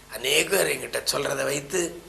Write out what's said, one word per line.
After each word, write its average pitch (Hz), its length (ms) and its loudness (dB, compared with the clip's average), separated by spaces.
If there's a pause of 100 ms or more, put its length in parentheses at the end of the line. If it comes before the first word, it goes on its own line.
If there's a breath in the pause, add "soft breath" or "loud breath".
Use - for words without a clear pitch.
(120)
அநேகர் 160 540 4
என்கிட்ட 127 360 -2 (100)
சொல்றதை 139 320 -2
வைத்து 156 640 -2